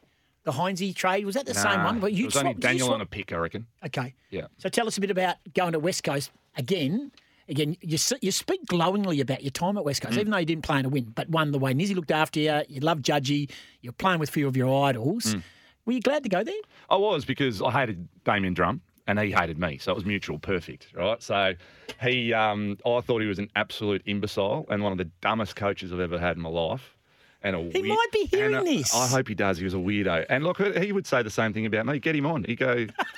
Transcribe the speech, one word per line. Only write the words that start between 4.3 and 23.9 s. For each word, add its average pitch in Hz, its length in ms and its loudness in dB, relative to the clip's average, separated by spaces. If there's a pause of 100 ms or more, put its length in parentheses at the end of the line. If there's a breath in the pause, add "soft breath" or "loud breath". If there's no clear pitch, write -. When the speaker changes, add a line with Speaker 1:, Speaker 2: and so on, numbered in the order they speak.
Speaker 1:
So 190 100 -6
tell 226 180 0
us 214 100 -4
a 196 40 0
bit 196 100 0
about 180 240 2 (180)
going 180 200 2
to 160 60 0
West 175 260 -2
Coast 143 260 0 (240)
again. 170 560 0 (380 soft breath)
Again, 151 320 0
you 160 140 -2
s-, - 260 0
you 190 100 0
speak 349 360 -2
glowingly 180 520 2
about 135 240 -2
your 139 80 -4
time 190 260 -2
at 190 60 -2
West 143 180 -2
Coast, 220 140 -2
Speaker 2:
Mm. 208 60 2
Speaker 1:
even 214 100 0
though 208 60 2
you 170 80 2
didn't 160 180 -2
play 147 160 0
in 131 60 0
a 131 40 0
win, 123 240 -2
but 147 140 -6
won 160 240 0
the 143 80 0
way 131 140 2
Nizzy 196 200 0
looked 175 180 -2
after 156 280 2
you. 151 300 2
You 135 100 -12
loved 156 260 2
Judgy. 147 460 2 (300 loud breath)
You're 123 100 -12
playing 185 300 2
with 143 80 0
a - 20 -10
few 143 160 2
of 131 80 0
your 131 320 4
idols. 175 480 0
Speaker 2:
Mm. 185 80 -4 (420 loud breath)
Speaker 1:
Were 226 80 0
you 254 80 2
glad 285 220 2
to 233 60 -4
go 180 160 2
there? 381 100 -6 (340 loud breath)
Speaker 2:
I - 60 4
was, 196 300 2
because 123 360 0
I 127 100 2
hated 113 360 -2 (160)
Damien 98 300 2
Drum 90 260 2 (280)
and 101 120 0
he 104 120 0
hated 85 280 2
me. 80 180 -2
So - 140 -4
it 90 40 2
was 92 100 -4
mutual, 92 340 -2
perfect, 82 560 -6
right? 98 260 -2
So 98 320 0 (480 loud breath)
he, 123 320 2
um, 104 520 0
I 120 160 2
thought 120 200 0
he 107 60 0
was 98 120 -2
an 101 180 -6
absolute 104 480 0